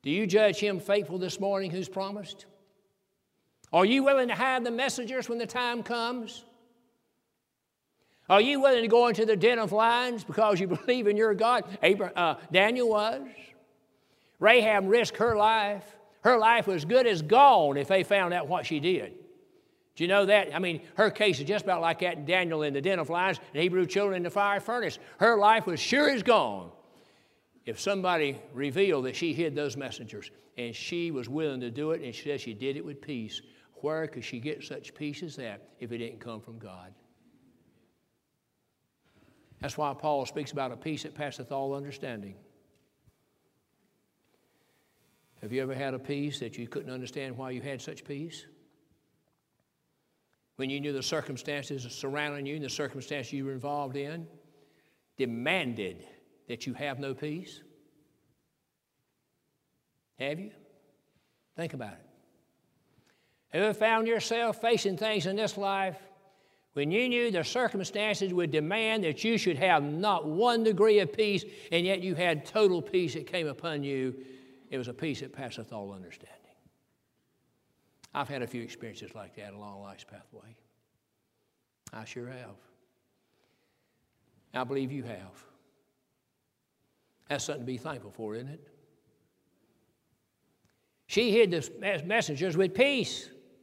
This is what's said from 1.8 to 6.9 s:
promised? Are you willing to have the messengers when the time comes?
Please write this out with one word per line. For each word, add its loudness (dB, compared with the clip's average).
promised? -10
Are 8
you 4
willing 4
to 0
have 0
the -2
messengers -4
when -4
the -4
time -4
comes? -6